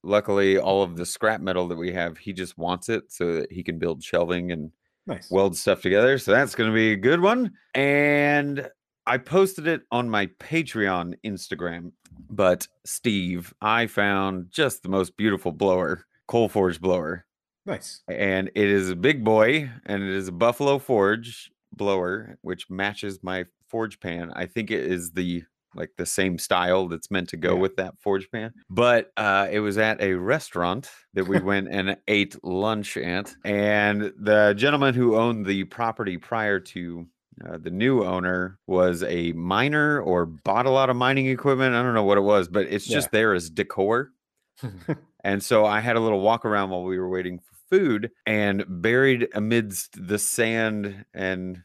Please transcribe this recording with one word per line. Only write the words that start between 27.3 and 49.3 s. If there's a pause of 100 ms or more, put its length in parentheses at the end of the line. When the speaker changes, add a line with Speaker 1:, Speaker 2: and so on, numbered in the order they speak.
Speaker 1:
go
Speaker 2:
Yeah.
Speaker 1:
with
that
Forge
pan. (160)
But,
uh,
it
was
at
a
restaurant (220)
that
we
Speaker 2:
<laughs>
Speaker 1:
went
and (100)
ate
lunch
at, (120)
and
the
gentleman
who
owned
the
property
prior
to, (420)
uh,
the
new
owner
was
a
miner
or
bought
a
lot
of
mining
equipment.
I
don't
know
what
it
was,
but
it's
just
Speaker 2:
Yeah.
Speaker 1:
there
as
decor. (500)
Speaker 2:
<laughs> (520)
Speaker 1:
And
so
I
had
a
little
walk
around
while
we
were
waiting
for (140)
food, (160)
and
buried